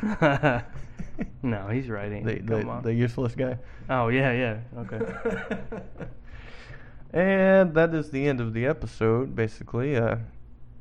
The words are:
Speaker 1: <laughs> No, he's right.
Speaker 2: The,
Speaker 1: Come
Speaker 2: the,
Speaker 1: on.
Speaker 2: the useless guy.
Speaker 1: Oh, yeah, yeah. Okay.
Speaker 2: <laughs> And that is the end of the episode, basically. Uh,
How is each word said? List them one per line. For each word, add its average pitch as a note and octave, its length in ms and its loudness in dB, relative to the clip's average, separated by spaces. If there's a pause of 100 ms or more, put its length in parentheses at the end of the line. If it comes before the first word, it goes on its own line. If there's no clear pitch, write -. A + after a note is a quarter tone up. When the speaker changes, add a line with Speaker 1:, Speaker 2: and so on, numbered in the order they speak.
(120)
Speaker 1:
<laughs> C3+ 500 4 (800)
No, G#2 260 -2
he's B2+ 200 -2
right. G#2 360 -6
Speaker 2:
The, G#2+ 120 0
Speaker 1:
Come G2+ 100 -8
Speaker 2:
the, A2 220 0
Speaker 1:
on. A#2+ 160 -6
Speaker 2:
the A#2 100 2
useless A#2+ 400 2
guy. B2+ 240 -2 (320)
Speaker 1:
Oh, B2+ 180 2
yeah, C3 240 4
yeah. A#2 260 0 (200)
Okay. A2 220 -6
Speaker 2:
<laughs> - 1120 -6 (1000)
And F#3+ 600 6
that E3 200 6
is D3+ 160 -2
the C3+ 160 0
end C3+ 140 4
of A2+ 140 -2
the A#2 120 0
episode, A#2+ 680 2
basically. A#2+ 600 -2
Uh, A2+ 200 2 (640)